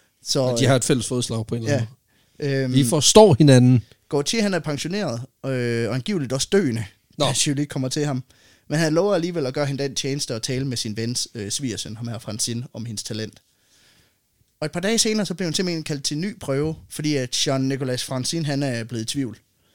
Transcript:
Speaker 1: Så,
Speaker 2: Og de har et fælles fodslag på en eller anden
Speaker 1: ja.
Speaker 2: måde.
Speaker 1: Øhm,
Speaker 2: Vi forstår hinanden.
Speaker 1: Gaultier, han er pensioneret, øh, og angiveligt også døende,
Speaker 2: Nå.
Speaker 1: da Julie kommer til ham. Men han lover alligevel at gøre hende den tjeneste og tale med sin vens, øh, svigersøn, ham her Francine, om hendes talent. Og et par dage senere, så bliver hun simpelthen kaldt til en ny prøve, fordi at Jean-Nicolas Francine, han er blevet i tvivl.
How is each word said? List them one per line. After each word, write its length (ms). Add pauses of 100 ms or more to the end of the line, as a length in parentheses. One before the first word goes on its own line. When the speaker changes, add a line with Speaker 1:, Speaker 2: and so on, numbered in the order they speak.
(220)
Speaker 1:
Så, 180
Speaker 2:
Og 180
de 80
har 100
et 80
fælles 220
fodslag 400
på 80
en 80
eller 120
anden 140 (520)
Speaker 1:
ja. 80
Speaker 2:
måde. 160
Speaker 1:
Øhm, 100
Speaker 2:
Vi 100
forstår 540
hinanden. 460 (240)
Speaker 1:
Gaultier, 340
han 120
er 40
pensioneret, 640 (260)
øh, 420
og 60
angiveligt 380
også 200
døende, 320 (340)
Speaker 2:
Nå. 60
Speaker 1:
da 80 (140)
Julie 200
kommer 220
til 180
ham. 180 (440)
Men 100
han 160
lover 200
alligevel 320
at 80
gøre 120
hende 180
den 100
tjeneste 400
og 80
tale 220
med 120
sin 200
vens, 380
øh, 160
svigersøn, 460
ham 120
her 100
Francine, 540
om 120
hendes 180
talent. 400 (1160)
Og 60
et 60
par 80
dage 180
senere, 280
så 80
bliver 120
hun 80
simpelthen 300
kaldt 200
til 100
en 60
ny 180
prøve, 360 (140)
fordi 280
at 200 (120)
Jean-Nicolas 560
Francine, 400
han 180
er 220
blevet 180
i 40
tvivl. 320 (360)